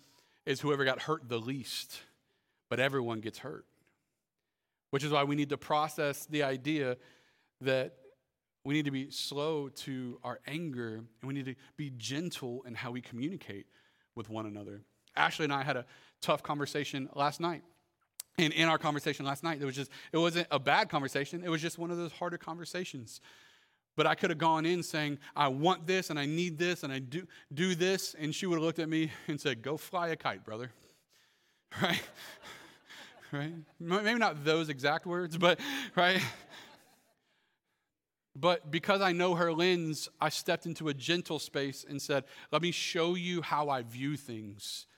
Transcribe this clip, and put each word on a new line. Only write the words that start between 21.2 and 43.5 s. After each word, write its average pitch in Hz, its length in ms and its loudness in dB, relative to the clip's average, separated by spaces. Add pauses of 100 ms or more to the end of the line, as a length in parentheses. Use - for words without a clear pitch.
It 180 60 -4
was 160 140 2
just 165 160 -4
one 170 120 -4
of 175 60 -2
those 170 160 -4
harder 175 240 -4
conversations. 165 840 -8 (720)
But 151 100 6
I 156 80 6
could 190 140 2
have 165 100 0
gone 160 280 4
in 175 160 4
saying, 147 380 -2 (140)
"I 143 140 4
want 160 380 4
this 185 240 2
and 156 80 -2
I 143 80 0
need 160 320 0
this 175 240 0
and 139 100 -4
I 135 60 -4
do, 139 280 -6 (240)
do 180 240 2
this." 185 380 2
And 151 220 -4
she - 100 -4
would 175 120 4
have 156 60 2
looked 165 160 2
at 160 120 -2
me 160 200 2 (160)
and 147 140 -4
said, 117 220 0
"Go 143 160 -2
fly 170 300 -2
a 160 80 -2
kite, 107 280 -4
brother." 117 260 -8 (1040)
<laughs> - 80 -8
Right? 180 220 2 (1300)
Right? 151 220 -4 (260)
M-, 180 240 0
maybe 233 140 4
not 160 260 2
those 160 240 4
exact 147 380 2
words, 175 320 -2
but, 170 200 8 (380)
right? 180 240 6 (2250)
But 160 340 4
because 196 300 4
I 190 120 6
know 175 240 4
her 170 180 4
lens, 170 520 2 (140)
I 156 80 4
stepped - 380 0
into 160 240 -2
a - 20 -2
gentle 156 460 0
space 139 440 -4
and 139 200 -8
said, 139 240 0 (240)
"Let 151 100 4
me 170 120 2
show 175 420 2
you 175 260 -2
how 147 300 0